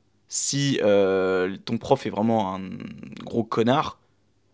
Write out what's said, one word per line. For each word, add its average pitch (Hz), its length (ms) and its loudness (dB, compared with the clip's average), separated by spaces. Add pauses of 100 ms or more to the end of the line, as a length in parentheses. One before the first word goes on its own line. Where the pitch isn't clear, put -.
(280)
Si, 139 560 -2
euh, 95 800 4
ton 117 140 -4
prof - 280 0
est 110 40 -2
vraiment 104 440 0
un 95 60 -8 (640)
gros 117 220 -2
connard, 127 560 0 (520)